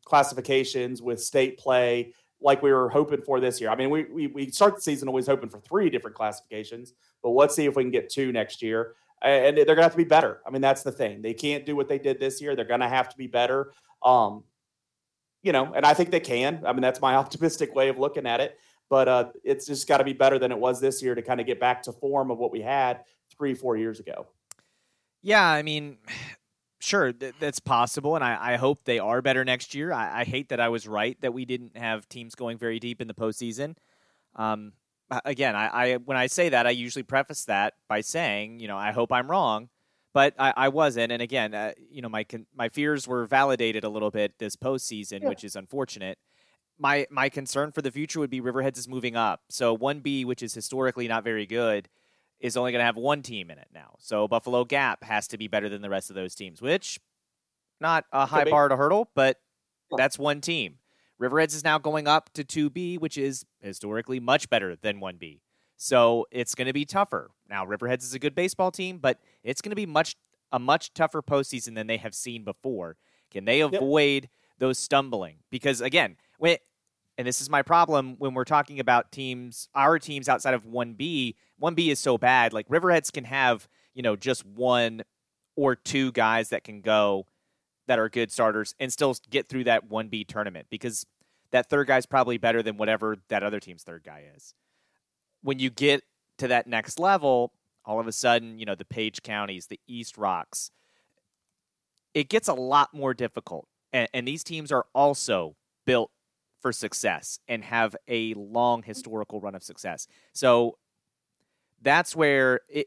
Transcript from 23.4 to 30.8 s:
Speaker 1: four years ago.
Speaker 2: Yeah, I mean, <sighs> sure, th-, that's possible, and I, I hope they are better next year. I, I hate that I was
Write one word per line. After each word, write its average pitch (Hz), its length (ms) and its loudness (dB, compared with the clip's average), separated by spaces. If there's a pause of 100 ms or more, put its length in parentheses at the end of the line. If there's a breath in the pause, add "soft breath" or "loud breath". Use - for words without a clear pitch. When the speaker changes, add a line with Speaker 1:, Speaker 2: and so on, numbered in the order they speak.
Speaker 1:
four 127 220 -2
years 110 240 -4
ago. - 260 -12 (960)
Speaker 2:
Yeah, 202 240 6
I 151 160 4
mean, 147 360 -6 (400 loud breath)
<sighs> - 420 -20
sure, 160 320 2
th-, 123 280 -10
that's 147 200 -4
possible, 135 540 2
and 147 100 0
I, 120 280 0
I 120 40 2
hope 135 280 0
they 117 140 2
are 113 240 0
better 131 220 2
next 127 300 -4
year. 156 180 -6
I, 117 280 -2
I 120 40 -2
hate 127 260 -6
that 120 100 -2
I 117 80 2
was 113 180 -4